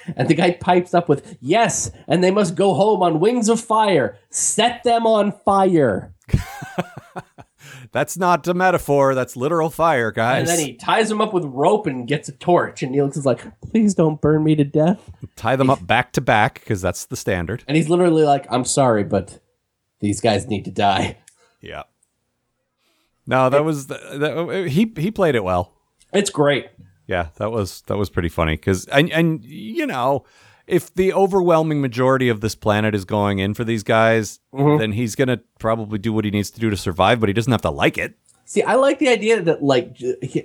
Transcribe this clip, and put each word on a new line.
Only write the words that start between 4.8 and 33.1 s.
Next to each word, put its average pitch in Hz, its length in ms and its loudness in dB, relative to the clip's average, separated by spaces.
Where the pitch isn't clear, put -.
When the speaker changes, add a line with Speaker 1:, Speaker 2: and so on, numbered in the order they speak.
Speaker 1:
them 233 220 2
on 208 240 2
fire." 170 680 2
<laughs> - 40 0
Speaker 2:
That's 143 240 -4
not 175 300 0
a 175 80 0
metaphor. 147 600 2
That's 127 220 -4
literal 156 320 0
fire, 139 440 0
guys. 123 360 0
Speaker 1:
And 170 100 2
then 151 80 0
he 123 80 -10
ties 214 360 0
him 214 100 -4
up 214 140 -2
with 170 100 0
rope 143 420 0
and 127 200 -6
gets 147 220 -4
a 147 40 -16
torch. 156 500 -2
And 131 120 -6
Neelix 139 220 0
is 139 100 -4
like, 120 180 0
"Please 208 340 0
don't 156 260 0
burn 156 240 2
me 156 100 2
to 147 100 2
death." 151 460 0
Speaker 2:
Tie 123 200 0
them 131 140 2
up 104 160 0
back 117 260 0
to 160 80 0
back, 113 440 0
'cause 101 160 -4
that's 90 260 -4
the - 100 -10
standard. 95 500 -4
Speaker 1:
And 147 100 -2
he's 156 120 2
literally 170 340 4
like, 143 280 2
"I'm 123 140 -2
sorry, 120 400 2
but - 360 -4
these 104 220 -4
guys 104 260 0
need 95 200 -6
to 98 40 -10
die." 95 460 0
Speaker 2:
Yeah. 76 220 -14
No, 131 240 2
that 139 80 4
Speaker 1:
It 151 60 2
Speaker 2:
was, 143 240 -2
the, 135 100 -12
that, 151 540 -4
he, 220 280 0
he 160 140 -2
played 170 240 0
it 107 100 0
well. 90 280 -2
Speaker 1:
It's 196 180 0
great. 143 380 0
Speaker 2:
Yeah, 87 300 -2
that 110 160 -4
was, 104 340 -6
that 98 100 -4
was 101 140 -2
pretty 85 200 -2
funny. 80 260 0
'Cause, 92 300 -2
and, 147 260 2
and, 160 320 0
you 214 420 -8
know, 135 380 -2
if - 280 -2
the 190 180 0
overwhelming 170 680 2
majority 127 480 2
of 107 120 0
this 107 140 -2
planet 107 400 0
is 95 100 -2
going 101 340 0